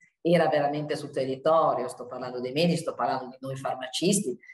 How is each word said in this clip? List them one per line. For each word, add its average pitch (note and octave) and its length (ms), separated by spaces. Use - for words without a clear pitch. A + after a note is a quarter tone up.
era E3+ 280
veramente D3 460
sul D3 140
territorio. C3+ 760
Sto B2 180
parlando B2 340
dei B2 120
medici, D#3+ 300
sto C3+ 120
parlando B2 360
di - 100
noi C3+ 160
farmacisti, C3+ 800